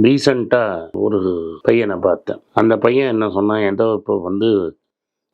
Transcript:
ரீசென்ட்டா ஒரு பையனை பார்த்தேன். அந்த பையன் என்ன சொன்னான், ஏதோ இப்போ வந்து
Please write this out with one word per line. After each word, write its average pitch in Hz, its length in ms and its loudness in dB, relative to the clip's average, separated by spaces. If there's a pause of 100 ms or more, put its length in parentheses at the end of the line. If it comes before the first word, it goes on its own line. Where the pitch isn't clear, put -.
ரீசென்ட்டா 120 960 2
ஒரு 104 220 0 (440)
பையனை 113 380 2
பார்த்தேன். - 400 -2 (120)
அந்த 113 240 2
பையன் 127 320 2
என்ன 110 220 -2
சொன்னான், 101 420 -2
ஏதோ 104 260 0
இப்போ 101 220 -4
வந்து 95 580 -2 (560)